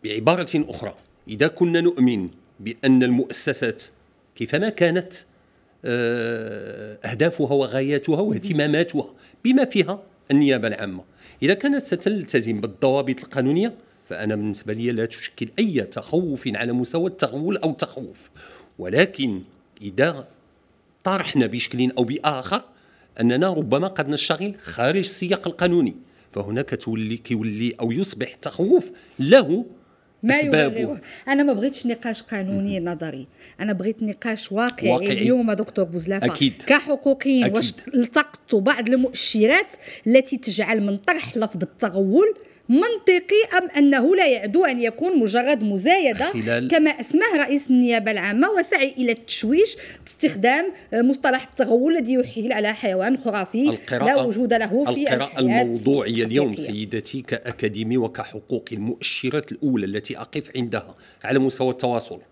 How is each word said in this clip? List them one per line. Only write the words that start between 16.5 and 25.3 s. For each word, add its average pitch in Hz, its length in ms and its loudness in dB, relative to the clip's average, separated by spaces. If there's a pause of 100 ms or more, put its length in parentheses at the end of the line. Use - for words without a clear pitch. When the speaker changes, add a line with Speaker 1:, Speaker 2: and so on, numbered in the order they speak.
Speaker 1:
على 120 180 -2
مستوى 165 380 -2
التغول 165 460 -2
أو 160 140 -2
التخوف. - 600 -10 (480)
ولكن 113 640 0 (400)
إذا 131 460 -2 (760)
طرحنا 165 420 0
بشكل 123 520 -2
أو 127 60 4
بآخر 147 580 -4 (580)
أننا 123 280 2
ربما 156 400 -2
قد 160 200 -6
نشتغل 160 520 -4
خارج 131 380 -2
السياق 185 500 -4